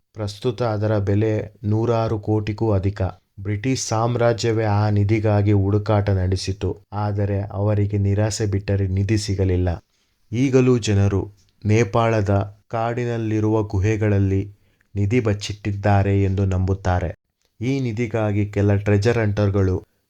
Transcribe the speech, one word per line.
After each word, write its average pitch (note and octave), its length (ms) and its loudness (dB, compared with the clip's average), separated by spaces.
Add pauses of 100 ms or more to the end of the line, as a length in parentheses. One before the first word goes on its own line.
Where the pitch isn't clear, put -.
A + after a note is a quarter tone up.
(140)
ಪ್ರಸ್ತುತ A2 500 -6
ಅದರ G#2+ 340 0
ಬೆಲೆ G#2 560 0 (100)
ನೂರಾರು A2+ 560 0
ಕೋಟಿಗೂ G#2+ 520 -2
ಅಧಿಕ. G2 300 0 (380)
ಬ್ರಿಟಿಷ್ G#2 440 -4
ಸಾಮ್ರಾಜ್ಯವೇ A#2 800 0
ಆ G#2 260 2
ನಿಧಿಗಾಗಿ G#2 640 2
ಹುಡುಕಾಟ G2+ 580 2
ನಡೆಸಿತು, F#2 680 -2 (160)
ಆದರೆ G2+ 480 -2
ಅವರಿಗೆ G#2 560 0
ನಿರಾಸೆ G2+ 480 0
ಬಿಟ್ಟರೆ G2 420 0
ನಿಧಿ G2 300 2
ಸಿಗಲಿಲ್ಲ. F#2 640 0 (480)
ಈಗಲೂ B2+ 460 4
ಜನರು G2+ 540 0 (340)
ನೇಪಾಳದ A2 1000 0
ಕಾಡಿನಲ್ಲಿರುವ A2+ 960 -2
ಗುಹೆಗಳಲ್ಲಿ G2+ 880 0 (440)
ನಿಧಿ G2+ 240 0
ಬಚ್ಚಿಟ್ಟಿದ್ದಾರೆ G2+ 1040 0
ಎಂದು G2 220 0
ನಂಬುತ್ತಾರೆ. F#2 720 -2 (460)
ಈ C3+ 180 -2
ನಿಧಿಗಾಗಿ G#2+ 680 -2
ಕೆಲ G2+ 300 2
ಟ್ರೆಜರ್ G#2 420 2
ಹಂಟರ್‌ಗಳು G2+ 720 0 (180)